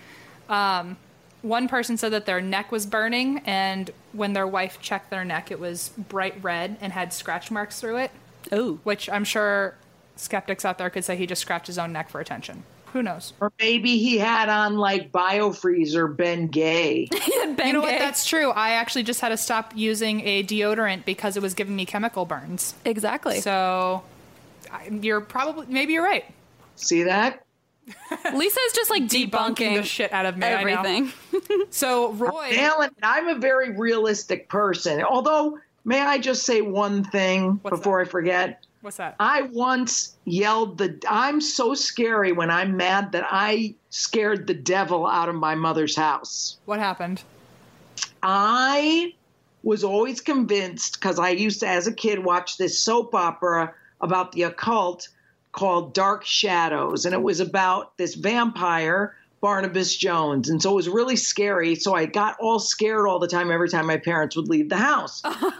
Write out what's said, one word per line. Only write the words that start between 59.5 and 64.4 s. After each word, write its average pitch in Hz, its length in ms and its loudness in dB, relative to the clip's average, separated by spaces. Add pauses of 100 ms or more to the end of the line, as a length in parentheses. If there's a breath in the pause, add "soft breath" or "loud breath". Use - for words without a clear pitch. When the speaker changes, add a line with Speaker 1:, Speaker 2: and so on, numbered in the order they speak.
Speaker 3:
Jones. 151 520 0
And 156 140 2
so 190 100 2
it - 40 4
was 175 120 0
really 240 280 2
scary. 185 580 2
So 190 200 0
I 160 120 2
got 208 340 0
all 226 180 2
scared 214 480 2
all 185 120 2
the 170 100 0
time, 175 220 0
every 170 180 2
time 165 180 0
my 160 100 2
parents 160 400 0
would 156 120 -2